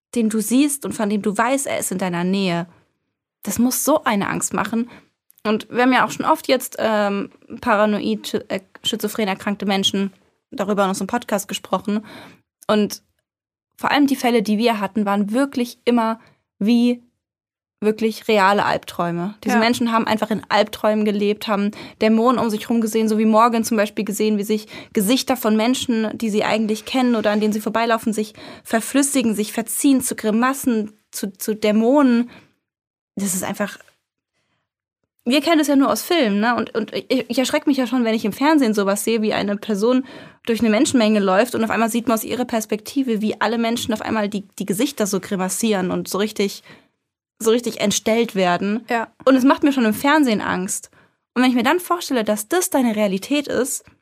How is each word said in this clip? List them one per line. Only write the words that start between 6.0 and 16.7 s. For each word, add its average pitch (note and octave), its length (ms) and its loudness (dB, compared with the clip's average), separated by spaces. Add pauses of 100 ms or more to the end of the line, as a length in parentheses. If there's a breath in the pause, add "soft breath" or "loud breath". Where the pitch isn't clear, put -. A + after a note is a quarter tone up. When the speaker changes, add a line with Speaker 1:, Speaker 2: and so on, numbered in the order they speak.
Speaker 1:
auch - 60 -2
schon - 140 -6
oft D#4+ 220 0
jetzt, B3+ 320 -2
ähm, G#3 500 0 (320)
paranoid, G#3+ 880 0
äh, G3 120 -6 (220)
schizophren G#3+ 440 -4
erkrankte G3 400 -4
Menschen G3 440 0 (400)
darüber G3+ 320 0
in F#3 60 2
unserem G3 180 -4
Podcast A3+ 400 -4
gesprochen. G#3 560 -4 (640 loud breath)
Und G#3 360 0 (720)
vor - 140 0
allem C#4 160 4
die C4+ 80 2
Fälle, A#3+ 260 2
die G#3 160 0
wir A3+ 220 0
hatten, G3+ 260 -2
waren G3+ 280 0
wirklich C4 520 -2
immer A3+ 340 0 (380 soft breath)
wie A#3+ 460 2 (760)